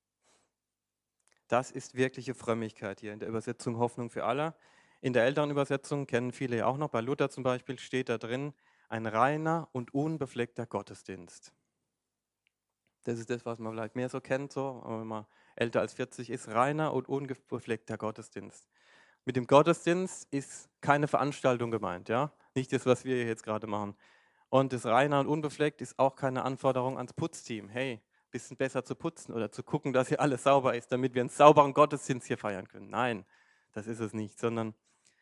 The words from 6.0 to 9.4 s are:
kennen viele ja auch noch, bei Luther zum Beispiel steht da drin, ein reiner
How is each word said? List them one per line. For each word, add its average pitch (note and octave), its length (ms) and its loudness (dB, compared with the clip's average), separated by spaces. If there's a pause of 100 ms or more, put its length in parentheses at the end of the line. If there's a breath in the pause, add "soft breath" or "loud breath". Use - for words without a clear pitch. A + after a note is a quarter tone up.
kennen B2 260 0
viele B2 260 -2
ja G#2+ 100 0
auch C3 100 0
noch, D3 120 -4
bei A#2 120 -2
Luther C#3 300 0
zum C3 120 -8
Beispiel B2+ 360 -2
steht B2+ 300 -4
da A2+ 100 -2
drin, C3 340 -6 (360 soft breath)
ein A2+ 160 -4
reiner D3+ 680 2